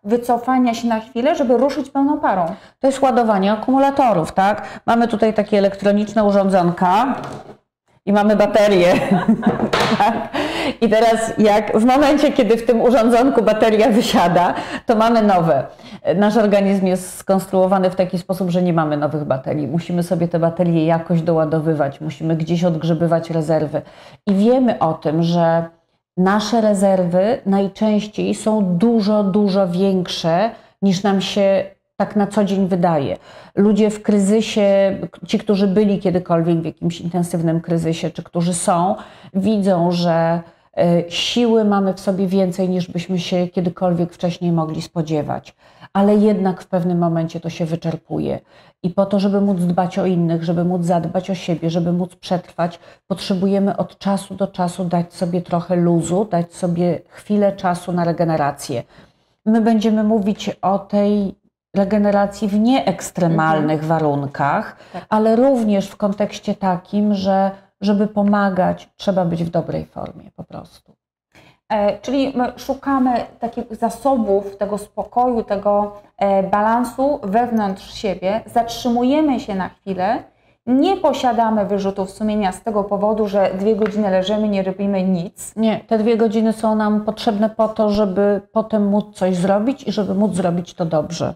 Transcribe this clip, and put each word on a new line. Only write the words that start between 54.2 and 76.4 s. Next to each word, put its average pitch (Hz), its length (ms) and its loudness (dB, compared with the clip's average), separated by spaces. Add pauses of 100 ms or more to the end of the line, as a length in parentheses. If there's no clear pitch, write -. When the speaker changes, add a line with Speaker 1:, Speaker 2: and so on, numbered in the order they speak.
Speaker 2:
do 190 120 -4
czasu 185 380 -6
dać 170 280 -2
sobie 175 280 -4
trochę 175 340 -4
luzu, 170 560 0
dać 170 220 -2
sobie 175 460 -2 (100)
chwilę 208 420 0
czasu 180 400 -4
na 175 140 0
regenerację. 156 800 -2 (640)
My 220 160 4
będziemy 220 420 2
mówić 214 480 0 (100)
o 196 180 0
tej 202 560 0 (400)
regeneracji 202 720 0
w 202 120 0
nieekstremalnych 160 1200 0
Speaker 1:
Mhm. 156 60 -4
Speaker 2:
warunkach, 147 840 -2 (180)
Speaker 1:
Tak. 175 160 -14
Speaker 2:
ale 220 260 2
również 226 540 2
w - 80 -20
kontekście 202 580 -4
takim, 208 580 -2
że 190 380 0 (300)
żeby 202 260 2
pomagać, 202 880 0
trzeba 190 300 0
być 170 180 -2
w 170 60 -4
dobrej 160 360 -4
formie - 500 -14
po - 80 -18
prostu. - 500 -20 (760)
Speaker 1:
E, 208 280 0
czyli 269 380 -2
my 247 220 -2
szukamy 262 540 -2 (280)
takich 233 360 -8
zasobów, 208 800 -2
tego 202 200 -4
spokoju, 226 680 -2
tego, 202 500 0 (240)
e, 196 260 2